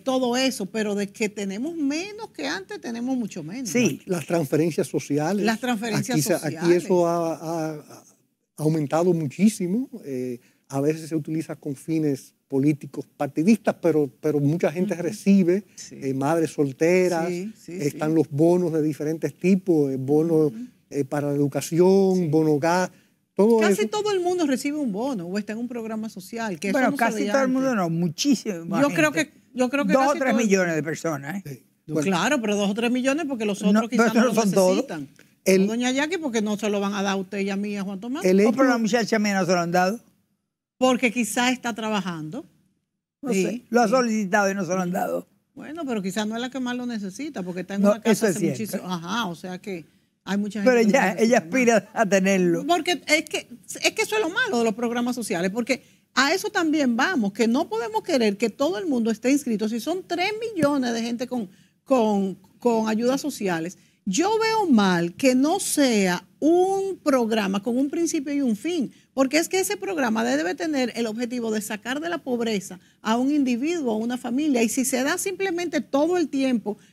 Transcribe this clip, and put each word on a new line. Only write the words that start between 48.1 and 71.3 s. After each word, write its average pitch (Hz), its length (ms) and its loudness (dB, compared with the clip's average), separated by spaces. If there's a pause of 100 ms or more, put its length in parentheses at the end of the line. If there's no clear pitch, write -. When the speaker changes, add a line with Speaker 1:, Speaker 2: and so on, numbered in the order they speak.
Speaker 2:
eso 214 160 2
es 196 80 2
Speaker 1:
hace - 40 -6
Speaker 2:
cierto. 151 220 -2
Speaker 1:
muchísimo. 185 320 -8
Ajá, 185 340 -4
o 170 80 -8
sea 180 240 -12
que 175 260 -10 (380)
hay 196 140 -2
mucha 208 260 -4
gente 254 80 6
Speaker 2:
Pero 240 160 6
Speaker 1:
que 196 40 4
lo 262 60 6
Speaker 2:
ella, 202 160 4
ella - 20 -8
Speaker 1:
necesita 226 240 4
más. - 40 -4
Speaker 2:
aspira 226 500 2
a 220 140 2
tenerlo. 185 580 2
Speaker 1:
Porque 349 420 0
es 311 180 2
que, - 220 -8 (360)
es 359 80 4
que 440 100 -4
eso 427 140 -2
es 427 60 2
lo 320 80 0
malo 403 300 0
de 233 40 2
los 226 100 2
programas 240 420 -2
sociales, 196 360 -2
porque 240 320 -4 (320)
a 277 180 2
eso 381 160 -2
también 302 460 2
vamos, 269 380 0
que 226 140 2
no 240 220 0
podemos 440 320 -4
querer 233 360 0
que 233 120 0
todo 320 300 -2
el 392 80 -6
mundo 233 240 0
esté 233 200 0
inscrito. 233 380 0
Si 233 100 -4
son 359 280 -4
tres 359 240 -2 (240)
millones 285 380 0
de 226 100 -4
gente 240 240 -6
con, 233 220 -6 (340)
con, 208 520 2 (240)
con 226 300 0
ayudas 240 320 0
sociales, 185 560 -4 (260)
yo 285 360 0
veo 440 280 0
mal 185 460 4
que 254 220 2
no 302 240 2
sea 208 680 2 (140)
un 370 640 2
programa 220 580 0
con 240 160 -2
un 277 140 0
principio 311 420 -2
y 285 80 0
un 240 140 2
fin, 302 360 -4 (220)
porque 269 240 2
es 330 100 0
que 370 120 0
ese 392 180 -2
programa 262 460 -2
debe 294 320 -2
tener 285 400 -2
el 233 100 -2
objetivo 226 460 -4